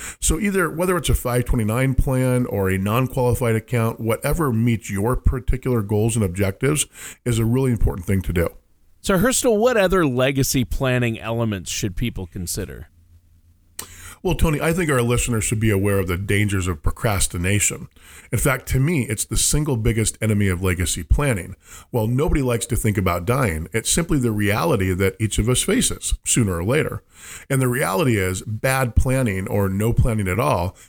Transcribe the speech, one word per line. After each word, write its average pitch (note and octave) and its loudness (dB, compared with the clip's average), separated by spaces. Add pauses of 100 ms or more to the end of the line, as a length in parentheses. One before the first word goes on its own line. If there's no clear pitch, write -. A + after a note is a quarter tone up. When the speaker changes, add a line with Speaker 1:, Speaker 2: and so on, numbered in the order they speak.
(200)
Speaker 1:
So - 0
either, F#3+ 0
whether F3+ 0
it's A#2+ -4
a A#2+ 4
five B2 0
twenty-nine B2 0
plan B2+ 2
or F#2+ 0
a F#2+ 0
non-qualified A#2 0
account, A2+ -2
whatever C#3 0
meets A2+ 0
your G#2 0
particular B2 -2
goals G#2+ 0
and A2 0
objectives G2 -2 (360)
is A#2+ -2
a A2 0
really B2+ 2
important F#2+ 0
thing G2 0
to F2 -4
do. E2+ 0 (520)
Speaker 2:
So, F#3+ 2
Hurstel, A#3 2
what A#3+ 4
other F#3 4
legacy C3 2
planning B2 0
elements G#2+ -4
should G2 -6
people G#2 -4
consider? E2+ -10 (1400)
Speaker 1:
Well, F3 0
Tony, D#3 2
I D#3 0
think E3 0
our B2+ 4
listeners A#2 0
should A2 -2
be A2 4
aware G2 2
of F#2+ 0
the F2+ 0
dangers G2 0
of F2 -4
procrastination. G2 -2 (440)
In A#2 2
fact, C3 0
to C3 2
me, C#3 2
it's - -2
the A2 -6
single D3 2
biggest A2 0
enemy G#2 2
of F2+ 0
legacy F2+ 0
planning. A2 0 (340)
While A2 -2
nobody C#3+ 0
likes A#2+ -2
to A2+ -2
think G#2+ 0
about F2+ -2
dying, G#2 0
it's A2 -4
simply E3 2
the A#2+ 2
reality G#2 2
that F#2+ 0
each A2 0
of A2 2
us B2+ 2
faces - 0 (100)
sooner F#2+ 0
or E2+ -4
later. C3 -2 (480)
And C3+ 2
the C3 2
reality C#3 0
is, F#2 -2
bad C3 -2
planning B2 0
or G2+ 0
no G#2 0
planning G#2+ 2
at F#2 -2
all G#2+ 0 (140)